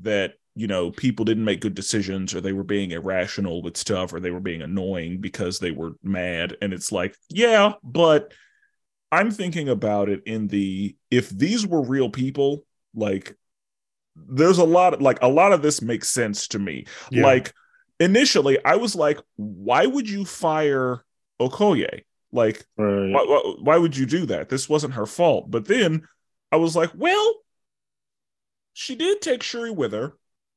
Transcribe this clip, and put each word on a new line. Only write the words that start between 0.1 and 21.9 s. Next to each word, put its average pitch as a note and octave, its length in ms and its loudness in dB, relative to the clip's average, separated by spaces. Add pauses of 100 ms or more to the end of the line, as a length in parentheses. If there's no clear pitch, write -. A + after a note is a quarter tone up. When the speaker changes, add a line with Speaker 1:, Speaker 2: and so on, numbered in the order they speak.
Speaker 1:
you A2 120 -6
know, F2+ 240 -2
people A2+ 340 -2
didn't A2 200 0
make G2 160 -2
good G2+ 120 -4
decisions, F#2+ 600 -4
or F#2 60 -6
they G2 120 -4
were G2 100 -6
being G2 280 -4
irrational F2+ 720 -4
with E2+ 120 -10
stuff, F#2 380 -4
or E2+ 60 -8
they F2+ 100 -6
were F2+ 100 -6
being F2 220 -8
annoying F2+ 580 -6
because F2+ 380 -6
they F2+ 140 -4
were E2 220 -8 (100)
mad. F2+ 580 -4
And G2+ 120 -4
it's F2 180 -8
like, F#2+ 240 -4 (140)
yeah, G#3+ 440 4 (100)
but D3+ 500 2 (760)
I'm G3 200 2
thinking F3 360 -4
about G#2 420 0
it G2 180 -4
in A2 200 -4
the, G2 480 -4 (140)
if A#2+ 200 2
these F#3 360 -2
were E3+ 160 0
real B2+ 300 0
people, C#3 540 -2 (280)
like, G#2 420 -4 (800)
there's E3 440 4
a F3+ 40 6
lot, E3+ 380 6
like, C3 220 4
a B2+ 40 8
lot E3+ 260 6
of D#3 100 2
this D3+ 180 0
makes A2+ 260 -4
sense A2 420 -2
to G#2+ 100 -6
me. E2 260 -8 (240)
Speaker 2:
Yeah. A#2+ 140 2
Speaker 1:
Like, C3 280 6 (480)
initially, F3 640 4
I D#3 120 4
was A3 200 -2
like, D3+ 240 0 (180)
"Why G#2+ 500 0
would A3+ 200 -2
you G3+ 160 -6
fire D3 800 -2 (380)
Okoye? C3+ 600 0 (280)